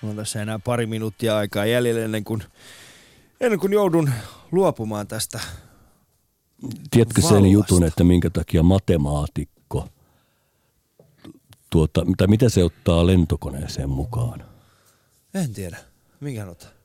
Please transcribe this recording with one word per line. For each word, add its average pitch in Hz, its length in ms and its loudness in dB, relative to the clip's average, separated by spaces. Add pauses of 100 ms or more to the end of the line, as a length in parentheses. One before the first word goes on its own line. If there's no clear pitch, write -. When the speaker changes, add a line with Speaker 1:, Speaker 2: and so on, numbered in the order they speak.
Speaker 1:
Mulla 107 100 -8
on 107 40 -8
tässä 107 260 -8
enää 107 180 -6
pari 120 260 -2
minuuttia 110 520 -2
aikaa 104 280 -2
jäljellä 117 400 0
ennen 110 180 -4
kuin, 107 200 -6 (960)
ennen 220 180 0
kuin 196 140 -2
joudun 170 360 2 (420)
luopumaan 110 560 -2
tästä 110 320 -8 (1500)
Speaker 2:
Tiedätkö 117 300 4
sen - 80 2
Speaker 1:
vallasta? 101 240 6
Speaker 2:
jutun, 98 300 4
että 82 200 0
minkä 87 260 4
takia 82 340 0
matemaatikko, 73 1200 -2 (1800)
tuota, 80 320 2 (160)
tai 92 100 2
mitä 110 220 6
se - 140 4
ottaa 85 440 2
lentokoneeseen 71 840 0
mukaan? 60 540 -4 (880)
Speaker 1:
En 160 200 -4
tiedä. 95 240 -10 (420)
Minkä 139 200 -10
hän 98 100 -12
ottaa? - 200 -20 (160)